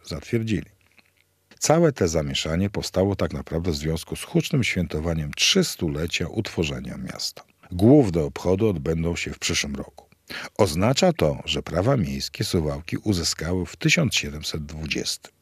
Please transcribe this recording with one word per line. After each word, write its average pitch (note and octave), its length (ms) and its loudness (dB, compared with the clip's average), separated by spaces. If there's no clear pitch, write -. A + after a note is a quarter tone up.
zatwierdzili. A2+ 600 -2
Całe D#3+ 320 6
te G2+ 160 2
zamieszanie D#2+ 600 0
powstało F#2 460 0
tak E2+ 180 -2
naprawdę E2 380 -4
w D2+ 40 0
związku D#2 400 -4
z - 80 -10
hucznym D#3 400 0
świętowaniem D#2+ 720 -2
trzystulecia E2+ 920 0
utworzenia C#2+ 680 -4
miasta. - 460 -10
Główne G2+ 500 8
obchody F#2 460 0
odbędą E2 480 0
się - 180 -6
w - 60 -18
przyszłym C#2+ 360 -2
roku. - 300 -14
Oznacza A2 560 4
to, D2 320 2
że C#2 180 -4
prawa G#2 340 0
miejskie C#2 460 -4
Suwałki D#2 540 -2
uzyskały F2+ 680 -2
w - 100 -14
tysiąc D#3 400 2
siedemset D2+ 500 -6
dwudziestym. - 680 -6